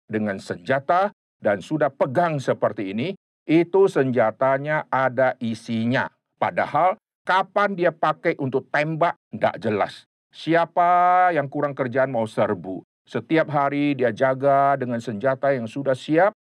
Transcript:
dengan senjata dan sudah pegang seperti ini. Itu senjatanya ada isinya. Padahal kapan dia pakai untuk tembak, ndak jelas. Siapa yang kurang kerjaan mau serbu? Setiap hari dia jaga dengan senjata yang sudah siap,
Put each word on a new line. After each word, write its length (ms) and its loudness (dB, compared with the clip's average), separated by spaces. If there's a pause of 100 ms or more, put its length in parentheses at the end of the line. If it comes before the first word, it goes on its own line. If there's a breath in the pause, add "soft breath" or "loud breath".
dengan 320 -4
senjata 720 -2 (320)
dan 160 0
sudah 320 -2
pegang 480 -2
seperti 560 -2
ini. 240 -4 (260)
Itu 480 4
senjatanya 960 0
ada 560 0
isinya. 640 -2 (320)
Padahal 560 0 (320)
kapan 480 0
dia 160 2
pakai 480 -2
untuk 320 -4
tembak, 480 0 (160)
ndak 240 -2
jelas. 480 -4 (240)
Siapa 1040 2
yang 160 -2
kurang 240 -2
kerjaan 320 0
mau 160 -2
serbu? 640 -4 (160)
Setiap 480 -2
hari 480 0
dia 160 0
jaga 640 2
dengan 240 -4
senjata 480 -2
yang 160 -4
sudah 240 -4
siap, 500 2